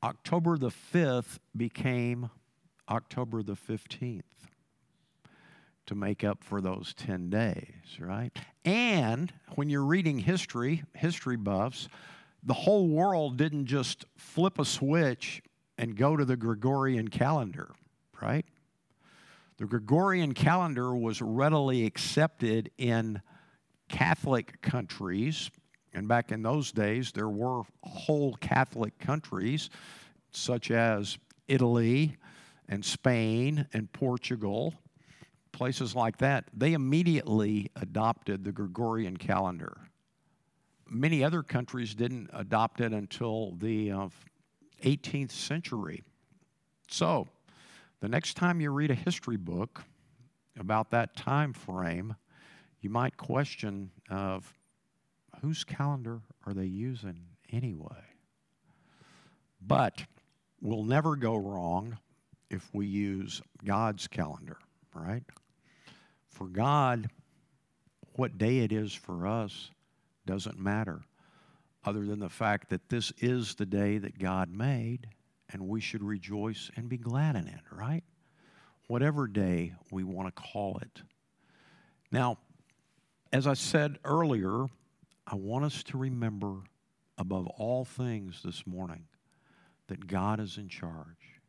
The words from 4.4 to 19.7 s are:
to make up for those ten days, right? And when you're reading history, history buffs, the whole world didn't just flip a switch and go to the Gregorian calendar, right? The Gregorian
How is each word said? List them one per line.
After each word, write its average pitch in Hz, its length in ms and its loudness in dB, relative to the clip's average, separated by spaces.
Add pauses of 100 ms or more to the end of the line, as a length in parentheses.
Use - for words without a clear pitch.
to 104 100 -6
make 101 280 0
up 104 200 0
for 101 180 -2
those 92 340 -4
ten 90 340 -4
days, 101 680 -2
right? 101 380 -6 (280)
And 175 680 2 (220)
when 143 140 0
you're 143 160 2
reading 156 340 4
history, 147 640 0 (100)
history 143 440 -2
buffs, 101 500 -2 (560)
the 123 100 0
whole 196 340 4
world 156 500 2
didn't 147 280 2
just 131 400 -2 (100)
flip - 440 0
a 143 60 4
switch 143 760 2 (360)
and 117 180 -2
go 135 200 4
to 147 100 4
the 127 120 2
Gregorian 117 680 2
calendar, 123 680 0 (480)
right? 147 240 0 (1120)
The 98 80 -6
Gregorian 147 680 4